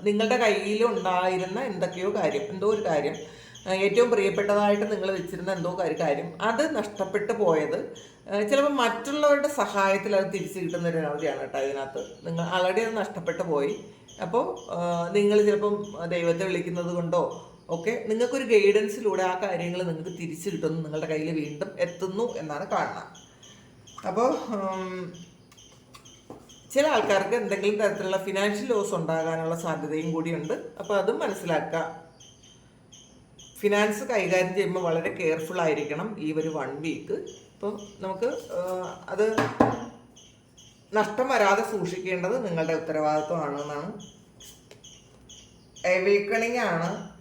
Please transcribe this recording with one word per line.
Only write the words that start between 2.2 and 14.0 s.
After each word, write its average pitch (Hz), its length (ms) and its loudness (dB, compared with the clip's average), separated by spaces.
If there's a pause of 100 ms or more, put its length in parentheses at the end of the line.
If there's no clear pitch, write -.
എന്തോ 202 320 -2
ഒരു 202 120 -2
കാര്യം, 156 300 0 (520)
ആ, 185 60 0
ഏറ്റവും 202 380 4
പ്രിയപ്പെട്ടതായിട്ട് 208 800 2
നിങ്ങൾ 196 200 -2
വെച്ചിരുന്ന 175 400 -4
എന്തോ 175 320 -2
ഒരു 156 160 0
കാര്യം, 165 420 -2
അത് 269 340 2
നഷ്ടപ്പെട്ടു 208 580 -2
പോയത്, 160 600 2 (360)
ആ, 202 120 0
ചിലപ്പോൾ 277 300 4
മറ്റുള്ളവരുടെ 285 760 2
സഹായത്തിൽ 202 680 2
അത് 190 180 2
തിരിച്ചു 185 260 -4
കിട്ടുന്ന 170 300 -2
ഒരു 165 80 0
എനർജിയാണ് 147 420 -2
കേട്ടോ 135 200 -4
ഇതിനകത്ത്. 135 680 -4
നിങ്ങൾ 165 180 -2 (140)
already 185 260 4
അത് 220 120 -2
നഷ്ടപ്പെട്ടു 175 460 -4
പോയി. 143 360 0 (420)